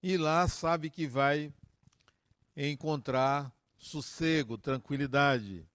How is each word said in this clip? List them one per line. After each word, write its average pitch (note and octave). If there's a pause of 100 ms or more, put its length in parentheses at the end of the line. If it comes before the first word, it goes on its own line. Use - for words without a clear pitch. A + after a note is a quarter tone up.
E F#3
lá D#3+
sabe D#3+
que D#3
vai C#3+ (1000)
encontrar C#3 (260)
sossego, D3+
tranquilidade. C3